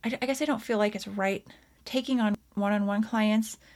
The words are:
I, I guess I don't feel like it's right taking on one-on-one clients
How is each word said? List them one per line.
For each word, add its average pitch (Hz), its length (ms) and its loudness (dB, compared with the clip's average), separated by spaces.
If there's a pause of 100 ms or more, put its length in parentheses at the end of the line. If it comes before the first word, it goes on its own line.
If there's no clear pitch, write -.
I, 233 180 -4
I 254 40 -2
guess 269 160 -2
I 302 40 0
don't 240 160 0
feel 226 160 0
like 208 180 2
it's 196 120 -10
right 196 380 -2 (400)
taking 254 340 0
on 214 160 2 (200)
one-on-one 202 480 0
clients 220 540 2 (180)